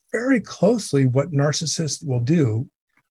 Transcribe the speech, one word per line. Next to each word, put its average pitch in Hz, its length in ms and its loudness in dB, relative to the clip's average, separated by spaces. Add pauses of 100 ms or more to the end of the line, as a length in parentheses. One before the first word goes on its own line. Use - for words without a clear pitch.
(120)
very 240 280 0
closely 175 680 0
what 135 260 0
narcissists 147 720 -2
will 127 140 -2
do, 120 500 0 (420)